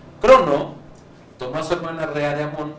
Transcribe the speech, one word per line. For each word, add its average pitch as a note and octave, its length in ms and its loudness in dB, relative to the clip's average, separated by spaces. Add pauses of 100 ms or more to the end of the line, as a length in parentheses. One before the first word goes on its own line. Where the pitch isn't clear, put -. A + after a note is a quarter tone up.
(220)
Crono F3 540 6 (640)
tomó - 220 -8
a D#3 40 -4
su F3 100 -4
hermana E3 340 -6
Rea D3 280 -4
de D3+ 80 -4
Amón D3+ 360 -8